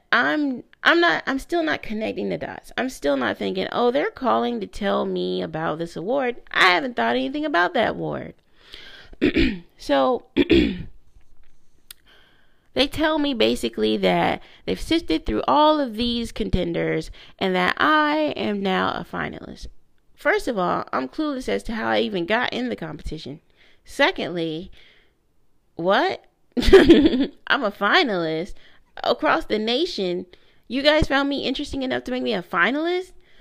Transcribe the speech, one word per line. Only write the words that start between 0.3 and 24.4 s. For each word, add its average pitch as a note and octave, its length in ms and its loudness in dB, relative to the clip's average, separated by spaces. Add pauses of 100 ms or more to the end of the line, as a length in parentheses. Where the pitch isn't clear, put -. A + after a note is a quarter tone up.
I'm E4 180 6
not, E4+ 280 2
I'm C4+ 100 0
still E4+ 240 -2
not - 220 -2
connecting G#3 460 -6
the E3 100 -4
dots. - 360 -12
I'm B3+ 140 -2
still C#4 260 -2
not A#3+ 220 -2
thinking, F#3+ 340 -4
"Oh, A#3+ 200 2
they're D4+ 180 0
calling A#3+ 520 -2
to F#3 60 -8
tell G3+ 380 -2
me F#3 380 -4
about D#3+ 340 -4
this E3+ 180 -8
award." A#3+ 420 -2 (120)
I F4+ 220 6
haven't C#4+ 240 0
thought A#3 200 0
anything C4+ 300 -4
about F4 300 0
that G#3+ 160 2
award. D#3 420 -6 (880)
<clears throat> G#3 420 0 (140)
So C4+ 520 0
<clears throat> - 60 -20
they - 520 2 (2000)
tell D#4 320 -2
me C#4+ 140 -2
basically A3 640 0
that F3+ 440 0 (240)
they've F#3 140 -4
sifted D#4+ 460 -2
through - 220 -2
all D4+ 320 4
of A#3+ 160 -4
these A#3 360 -2
contenders E3 800 -2 (300)
and F#3 160 0
that F3+ 220 2
I D4+ 580 2
am G#3 260 -4
now F#3+ 300 0
a - 120 -6
finalist. - 640 -10 (480)
First G4+ 320 0
of A#3+ 100 -4
all, F3 360 -2
I'm C4 160 -4
clueless C#4 400 -4
as G3+ 140 -2
to A3 100 -6
how A3+ 140 -4
I A3 140 2
even G3 260 -2
got A3+ 260 -2
in B3 160 -4
the G#3+ 60 -6
competition. D#3 640 -10 (440)
Secondly, F3+ 880 -2 (1040)